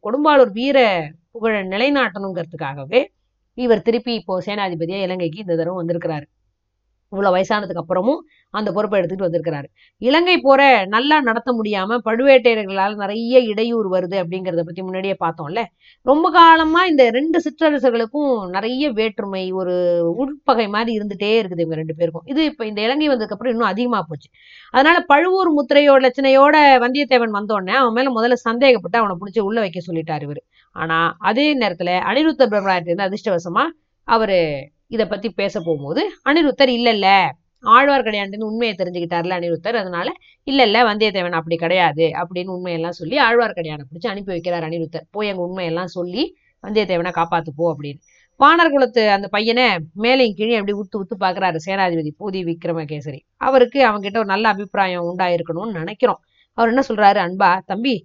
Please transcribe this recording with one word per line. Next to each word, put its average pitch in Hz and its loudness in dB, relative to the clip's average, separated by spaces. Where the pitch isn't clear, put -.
கொடும்பாளூர் 269 4
வீர 254 0
புகழ 220 -4
நிலைநாட்டணுங்கிறதுக்காகவே 190 -4
இவர் 233 2
திருப்பி 233 -2
இப்போ 185 -6
சேனாதிபதியா 190 -6
இலங்கைக்கு 180 -4
இந்த 175 -4
தடவை 170 -4
வந்திருக்கிறாரு. 165 -6
இவ்வளவு 196 0
வயசானதுக்கு 190 -2
அப்புறமும் 185 -2
அந்த 202 -4
பொறுப்பை 202 -2
எடுத்துட்டு 185 -2
வந்திருக்கிறாரு. 160 -4
இலங்கை 330 4
போரை 269 6
நல்லா 269 2
நடத்த 233 -2
முடியாம 208 -2
பழுவேட்டையர்களால 220 2
நிறைய 226 2
இடையூறு 226 0
வருது 185 -2
அப்படிங்கறத 180 -4
பத்தி 170 -10
முன்னாடியே 190 -4
பார்த்தோம்ல. 170 -6
ரொம்ப 311 2
காலமா 330 6
இந்த 269 4
ரெண்டு 302 0
சிற்றரசர்களுக்கும் 277 0
நிறைய 240 -4
வேற்றுமை, 202 -4
ஒரு 185 -2
உள்பகை 262 -2
மாதிரி 220 -4
இருந்துட்டே 202 -4
இருக்குது 180 -2
இவங்க 160 -4
ரெண்டு 160 -8
பேருக்கும். 165 -4
இது 277 -2
இப்ப 277 -4
இந்த 208 -8
இலங்கை 277 0
வந்ததுக்கு 214 -2
அப்புறம் 233 -4
இன்னும் 226 0
அதிகமா 214 -2
போச்சு. 160 -12
அதனால 311 6
பழுவூர் 349 4
முத்திரையோட 285 6
லட்சணையோட 269 4
வந்தியத்தேவன் 247 0
வந்தோடனே 202 -4
அவன் 240 2
மேல 269 0
முதல்ல 233 0
சந்தேகப்பட்டு 233 2
அவனை 196 -2
புடிச்சு 202 -6
உள்ள 208 -2
வைக்க 180 -4
சொல்லிட்டாரு 160 -6
இவரு. 147 -12
ஆனா 165 -2
அதே 226 0
நேரத்துல 185 -2
அனிருத்த 277 2
பிரம்மராயர் 190 0
இருந்து 190 -2
அதிர்ஷ்டவசமா 190 -2
அவரு 214 2
இத 220 -2
பத்தி 202 -6
பேச 196 -4
போகும்போது 160 -4
அனிருத்தர் 285 2
இல்ல 240 0
இல்ல, 202 0
ஆழ்வார்க்கடியான்ட்டு 220 2
உண்மையை 220 -4
தெரிஞ்சுக்கிட்டாருல 175 -4
அனிருத்தர், 170 -4
அதனால 185 -4
இல்ல 269 2
இல்ல 220 4
வந்தியத்தேவன் 208 0
அப்படி 165 -4
கிடையாது 165 2
அப்படின்னு 180 -6
உண்மையெல்லாம் 175 -6
சொல்லி 185 -6
ஆழ்வார்க்கடியானை 196 0
பிடிச்சு 170 -10
அனுப்பி 196 -8
வைக்கிறார் 170 -6
அனிருத்தர். 165 -8
"போய் 208 -4
அங்க 190 -6
உண்மையெல்லாம் 175 -6
சொல்லி 180 -6
வந்தியத்தேவனை 185 -2
காப்பாத்து 170 -2
போ" 165 -2
அப்படின்னு. 143 -12
வானர் 330 6
குலத்து 247 2
அந்த 196 0
பையனை 226 0
மேலையும் 233 2
கீழே 220 -2
அப்படி 202 -4
உத்து 208 -8
உத்து 196 -10
பாக்குறாரு 185 -2
சேனாதிபதி 175 -2
பூதி 196 -6
விக்ரமகேசரி. 165 -8
அவருக்கு 262 2
அவன்கிட்ட 208 -2
ஒரு 226 0
நல்ல 202 0
அபிப்பிராயம் 190 -2
உண்டாயிருக்கணும்னு 175 -2
நினைக்கிறோம். 196 -2
அவர் 233 2
என்ன 262 2
சொல்றாரு, 202 4
"அன்பா 185 2
தம்பி, 226 -2